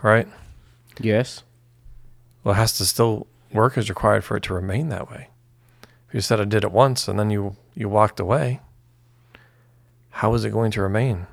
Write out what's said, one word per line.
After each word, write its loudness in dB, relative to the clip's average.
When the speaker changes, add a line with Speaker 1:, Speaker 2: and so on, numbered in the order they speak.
Speaker 1:
right? 4
Speaker 2:
Yes. -2
Speaker 1:
Well, 2
it 2
has 0
to -4
still, 0
work 4
is -2
required 2
for -4
it -4
to -6
remain -4
that -8
way. -18
If -12
you -2
said, 0
"I 0
did 0
it -4
once," 4
and -2
then 0
you, -4
you -6
walked 2
away, -2
how 0
is 0
it -4
going 0
to -4
remain -2